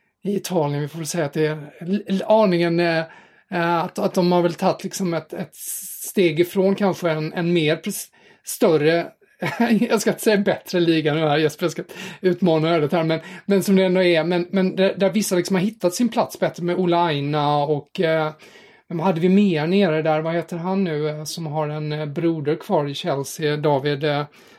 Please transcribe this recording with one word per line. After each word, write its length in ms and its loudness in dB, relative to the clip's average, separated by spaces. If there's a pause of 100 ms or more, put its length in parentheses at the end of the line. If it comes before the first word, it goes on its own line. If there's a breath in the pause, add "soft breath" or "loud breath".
(240)
i 120 -2
Italien. 460 -2
Vi 60 -6
får 100 -14
väl 80 -8
säga 180 -4
att 80 -6
det 140 0
är 320 -8
l-, 280 -4
l-, 200 -2
aningen, 540 4
eh, 240 0 (460 soft breath)
eh, 340 0
att, 140 -10
att 160 -2
de 180 2
har 100 4
väl 120 0
tagit 300 -2
liksom 300 -4
ett, 180 -8
ett 220 -10
steg 840 -2
ifrån 340 2
kanske 360 0
en, 220 -2
en 200 0
mer 240 2
pres-, 320 -8 (360 soft breath)
större, 640 2 (520)
<laughs> 220 2
jag 200 2
ska 100 0
inte 120 -4
säga 160 4
bättre 420 -2
liga 340 2
nu 60 0
här, 180 2
Jesper, 260 0
jag 80 0
ska 100 -8 (380 loud breath)
utmana 500 2
ödet 220 2
här, 120 2
men, 160 0 (260 loud breath)
men 160 2
som 140 4
det 80 6
ändå 180 2
är, 220 4
men, 260 0
men 260 0
där, 200 2
där 140 2
vissa 260 0
liksom 200 0
har 60 2
hittat 320 -2
sin 140 0
plats 300 -2
bättre 240 -4
med 140 -2
Ola 280 2
Aina 600 0
och, 360 -4
eh, 320 0 (560 soft breath)
vem 120 -6
hade 200 0
vi 80 4
mer 380 4
nere 360 2
där? 180 2
Vad 140 -2
heter 220 -4
han 280 -2
nu, 240 -2
eh, 160 -8
som 220 -8
har 220 -4
en, 240 -6
eh, 140 -6
broder 500 -2
kvar 320 -2
i 60 -8
Chelsea, 640 -4
David, 480 0
eh, 200 0 (340 soft breath)